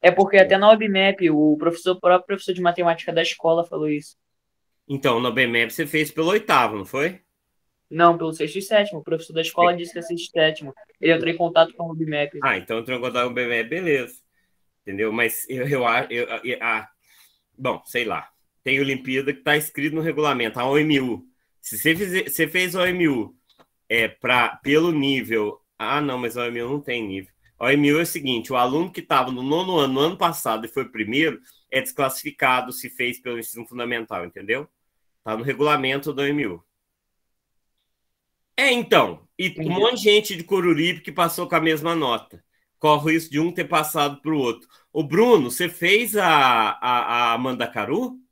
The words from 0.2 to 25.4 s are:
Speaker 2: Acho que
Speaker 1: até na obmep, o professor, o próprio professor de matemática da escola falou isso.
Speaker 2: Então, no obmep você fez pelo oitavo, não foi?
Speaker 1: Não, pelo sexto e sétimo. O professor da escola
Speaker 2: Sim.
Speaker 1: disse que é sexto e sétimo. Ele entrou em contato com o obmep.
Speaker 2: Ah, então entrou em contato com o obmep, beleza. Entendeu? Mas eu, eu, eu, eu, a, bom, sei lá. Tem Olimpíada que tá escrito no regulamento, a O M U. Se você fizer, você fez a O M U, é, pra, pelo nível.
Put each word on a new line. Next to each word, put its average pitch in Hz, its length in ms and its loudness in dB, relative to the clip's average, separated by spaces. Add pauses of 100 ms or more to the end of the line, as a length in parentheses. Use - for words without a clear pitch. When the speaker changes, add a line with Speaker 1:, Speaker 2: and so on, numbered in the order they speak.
Speaker 2:
Acho 190 100 8
que - 60 4
Speaker 1:
até 190 40 4
na 208 140 8
obmep, 196 580 4
o 151 280 4
professor, 165 340 -2
o 185 80 -2
próprio 180 260 4
professor 190 280 -4
de 180 80 -4
matemática 175 500 0
da 165 100 0
escola 165 440 0
falou 156 240 -4
isso. 156 280 -6 (720)
Speaker 2:
Então, 135 320 2
no 123 80 0
obmep 117 440 2
você 160 140 -4
fez 151 240 -2
pelo 160 200 -2
oitavo, 139 480 2
não 98 80 -8
foi? 165 360 -6 (680)
Speaker 1:
Não, 170 280 4
pelo 165 160 -4
sexto 160 240 -6
e 196 40 -6
sétimo. 202 380 0
O 151 40 -16
professor 160 300 -6
da 160 80 -2
escola 175 300 2
Speaker 2:
Sim. 175 60 -2
Speaker 1:
disse 170 160 -12
que 175 60 -8
é - 20 -10
sexto 170 280 -8
e - 20 -20
sétimo. 156 420 0 (280)
Ele 160 100 4
entrou 165 200 2
em 165 60 -6
contato 170 360 2
com 170 100 -10
o 165 80 -8
obmep. 151 520 -4
Speaker 2:
Ah, 120 140 0
então 113 220 -6
entrou 123 180 -6
em 117 40 -6
contato 123 220 -2
com 123 60 -2
o - 20 -8
obmep, 120 380 -4
beleza. 151 520 -2 (640)
Entendeu? 101 280 -4
Mas 117 380 -2
eu, 127 180 -6
eu, 135 160 -2 (260)
eu, 120 180 -4 (160)
eu, 123 200 -6
a, 110 240 -4 (680)
bom, 127 280 -4
sei 120 200 -2
lá. 85 240 -6 (340)
Tem 135 160 0
Olimpíada 135 540 -2
que - 80 -12
tá 151 160 0
escrito 151 380 -4
no 160 60 -2
regulamento, 135 580 -2
a 123 100 -2
O 143 80 2
M 151 220 2
U. 123 280 -6 (320)
Se - 180 -12
você 160 180 0
fizer, 185 340 -4
você 160 180 -2
fez 180 280 -4
a 185 80 -2
O - 20 0
M 180 220 0
U, 120 280 -2 (520)
é, 113 200 0
pra, 123 500 0
pelo 156 340 2
nível. 117 680 -2 (160)